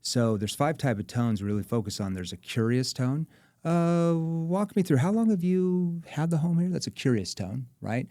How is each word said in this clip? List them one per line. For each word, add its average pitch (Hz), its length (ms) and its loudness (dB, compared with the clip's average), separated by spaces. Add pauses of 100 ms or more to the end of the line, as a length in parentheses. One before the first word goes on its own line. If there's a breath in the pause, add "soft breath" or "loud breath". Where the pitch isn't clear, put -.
So 113 340 0
there's 101 180 -2
five 147 240 0
type 120 200 0
of 101 80 -4
tones 117 360 0
we 101 60 -4
really 104 140 -2
focus 104 380 -4
on. 98 140 -4
There's 90 180 -8
a 90 40 -10
curious 120 560 -2
tone. 135 340 -2 (380 soft breath)
Uh, 170 520 2
walk 165 600 -2
me 202 60 4
through, 165 160 4
how 143 120 4
long 220 200 4
have 196 120 2
you 180 640 2
had 160 240 -2
the 170 80 2
home 170 220 2
here? 180 80 2
That's 175 180 -2
a 113 60 -6
curious 113 420 0
tone, 107 320 -6 (140)
right? 113 300 -4